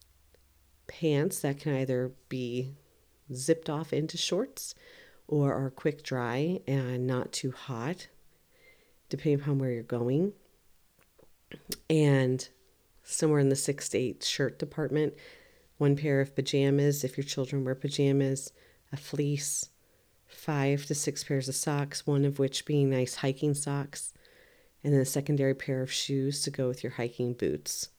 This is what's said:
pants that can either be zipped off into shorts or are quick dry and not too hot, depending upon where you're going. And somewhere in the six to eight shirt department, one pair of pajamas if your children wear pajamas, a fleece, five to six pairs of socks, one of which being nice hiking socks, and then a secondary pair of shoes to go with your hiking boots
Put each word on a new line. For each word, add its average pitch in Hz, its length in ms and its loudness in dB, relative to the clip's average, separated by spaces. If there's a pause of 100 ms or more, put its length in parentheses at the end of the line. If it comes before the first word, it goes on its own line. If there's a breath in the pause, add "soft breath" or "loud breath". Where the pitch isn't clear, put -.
(880)
pants 151 540 2
that 143 200 -2
can 151 140 -2
either 127 380 0 (160)
be 127 460 -4 (580)
zipped 135 360 0
off 160 240 -4
into 151 240 -2
shorts - 580 -4 (540 loud breath)
or 143 260 2
are 131 160 -2
quick 147 320 -4
dry 131 640 -2
and 127 400 0
not 127 260 -2
too - 200 -4
hot, 131 560 -8 (1000 soft breath)
depending 143 320 0
upon 143 180 0
where 131 120 0
you're 117 120 -4
going. 131 500 0 (1600)
And 135 580 4 (560)
somewhere 151 360 2
in 139 100 6
the 135 60 4
six 143 340 -2
to 101 80 0
eight 120 260 -2
shirt - 340 -2
department, 151 560 0 (640 loud breath)
one 143 200 4
pair 143 240 2
of 139 140 -2
pajamas 139 680 2
if 131 140 -4
your 139 60 -2
children 139 400 -4
wear 127 100 0
pajamas, 139 800 2 (380 soft breath)
a 135 60 -8
fleece, 143 720 -4 (580 soft breath)
five 143 600 0
to 156 80 -2
six 143 280 -4
pairs 135 260 -2
of 131 60 -4
socks, 143 520 -2
one 143 180 4
of 143 140 0
which 139 260 0
being 143 240 4
nice 127 280 0
hiking 139 360 0
socks, 143 600 -4 (720 soft breath)
and 143 80 2
then 139 80 8
a 131 60 4
secondary 139 480 2
pair 131 280 -4
of 131 100 -4
shoes 139 500 -2
to 147 80 -2
go 135 180 0
with 123 140 -4
your 123 100 -4
hiking 120 420 -2
boots - 640 -4